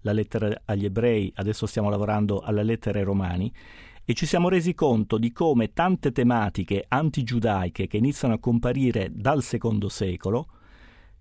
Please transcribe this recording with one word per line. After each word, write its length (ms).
la 100
lettera 540
agli 200
ebrei, 500
adesso 300
stiamo 240
lavorando 520
alla 200
lettera 380
ai 60
Romani, 460
e 80
ci 140
siamo 200
resi 280
conto 420
di 140
come 420
tante 380
tematiche 760
antigiudaiche 1000
che 100
iniziano 380
a 40
comparire 720
dal 300
secondo 480
secolo, 580